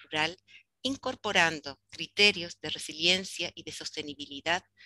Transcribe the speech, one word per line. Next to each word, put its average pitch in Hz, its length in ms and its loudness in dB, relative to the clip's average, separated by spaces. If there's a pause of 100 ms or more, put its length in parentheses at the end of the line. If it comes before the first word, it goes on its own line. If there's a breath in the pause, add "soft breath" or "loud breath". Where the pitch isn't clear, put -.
rural, 160 340 0 (460 loud breath)
incorporando 185 1080 0
criterios 175 720 2
de 156 100 -8
resiliencia 170 840 -2
y 165 80 -14
de 151 80 -12
sostenibilidad, 147 920 -6 (220 loud breath)